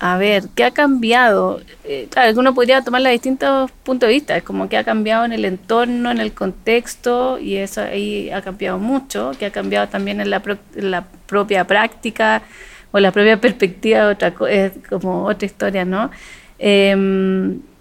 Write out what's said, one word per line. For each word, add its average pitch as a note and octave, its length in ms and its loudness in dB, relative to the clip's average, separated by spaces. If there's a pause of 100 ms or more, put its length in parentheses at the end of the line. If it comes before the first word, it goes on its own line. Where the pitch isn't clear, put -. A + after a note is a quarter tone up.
A F3+ 180 0
ver, G3+ 360 0
¿qué A#3 100 2
ha B3 80 2
cambiado? A#3 880 2 (240)
Eh, C3+ 260 -8
claro, A#3 240 4
que B3 60 0
uno C4 140 4
podría B3+ 280 4
tomarla B3+ 280 0
de - 40 4
distintos C4 560 0 (140)
puntos B3+ 240 0
de A#3 60 6
vista, D4 220 -2
es F3+ 60 -4
como F#3+ 260 -6
que G#3+ 80 -2
ha G#3+ 80 0
cambiado A3 400 0
en A#3 80 -4
el A3 120 -4
entorno, A#3+ 680 -2
en A#3 80 -2
el G#3+ 140 -4
contexto, A#3+ 1040 -2
y G3 180 -6
eso G3 260 -6
ahí G#3 480 -6
ha F#3+ 120 -8
cambiado F#3+ 360 -6
mucho, B3+ 600 -4
que G#3 80 -6
ha G3+ 60 -6
cambiado G3+ 360 -2
también G3+ 320 -6
en G3+ 100 -4
la G3 120 -2
pro-, G3+ 160 -6 (160)
en G3 160 -4
la F3+ 160 -4 (200)
propia G3+ 400 0
práctica A3 760 0 (480)
o G3+ 80 0
la F#3+ 140 4
propia G#3+ 280 4
perspectiva, G#3+ 680 2
otra F3+ 260 0
co-, - 140 -2
es G3 240 2 (160)
como F#3 360 -4
otra G3+ 220 -4
historia, G3 380 -4
¿no? G3 260 -4 (480)
Em, F#3+ 1040 2 (200)